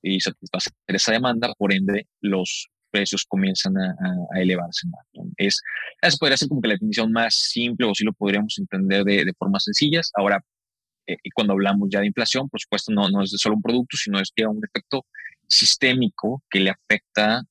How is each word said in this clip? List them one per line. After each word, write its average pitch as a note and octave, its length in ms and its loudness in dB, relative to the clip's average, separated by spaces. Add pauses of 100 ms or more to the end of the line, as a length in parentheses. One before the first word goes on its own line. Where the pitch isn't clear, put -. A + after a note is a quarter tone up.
y - 180 0
satisfacer - 540 -6 (140)
esa G2+ 260 0
demanda, A#2+ 440 0
por G2+ 140 0
ende G2 360 0 (120)
los F#2+ 500 -2 (220)
precios G2+ 340 -2
comienzan F#2+ 520 0
a, F#2 140 -2
a, F2+ 460 -4
a - 40 0
elevarse F2+ 460 -2
más, - 260 -10
¿no? - 100 -14 (140)
Es, G3 240 0 (400)
esa E3 160 2
podría C3+ 180 2
ser C3+ 140 -2
como C3+ 120 -2
que A#2 60 0
la G#2+ 60 2
definición G#2+ 380 0
más A2+ 220 2
simple, A#2+ 540 0
o G2+ 80 0
sí - 80 -2
lo G#2+ 80 2
podríamos G2+ 480 0
entender F#2+ 460 0
de, G2+ 180 4
de F#2 100 0
formas G2 300 -2
sencillas. D3 520 0
Ahora, G2+ 280 2 (640)
eh, F2+ 160 -6
y - 60 -12
cuando G#2 240 0
hablamos G2 360 2
ya G2+ 120 0
de G#2 60 2
inflación, B2+ 420 -2
por G#2+ 100 -8
supuesto, - 320 -4
no, G2+ 180 4
no G2 140 2
es F#2+ 80 -2
de G2+ 60 -6
solo G#2+ 180 2
un G#2+ 60 0
producto, B2 340 0
sino G2 240 -2
es F#2+ 160 -4
que A2 100 0
un G#2+ 180 -4
efecto - 420 -6 (420)
sistémico B2+ 1000 2
que G2 100 0
le F#2+ 120 4
afecta G#2+ 800 0